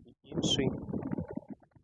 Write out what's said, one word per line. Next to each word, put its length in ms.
і 180
інший. 480